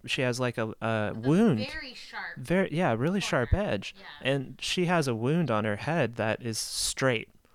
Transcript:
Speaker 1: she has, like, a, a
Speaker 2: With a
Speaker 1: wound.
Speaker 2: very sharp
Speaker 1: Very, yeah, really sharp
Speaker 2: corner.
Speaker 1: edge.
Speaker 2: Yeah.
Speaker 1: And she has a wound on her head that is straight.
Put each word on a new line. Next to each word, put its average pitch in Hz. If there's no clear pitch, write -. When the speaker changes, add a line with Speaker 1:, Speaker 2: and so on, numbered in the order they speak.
Speaker 1:
she -
has, 123
like, 123
a, 110
a 110
Speaker 2:
With 113
a 131
Speaker 1:
wound. 175
Speaker 2:
very 294
sharp -
Speaker 1:
Very, 165
yeah, 151
really 160
sharp 127
Speaker 2:
corner. 202
Speaker 1:
edge. -
Speaker 2:
Yeah. -
Speaker 1:
And 135
she -
has 165
a 120
wound 135
on 107
her 104
head 131
that 107
is 117
straight. -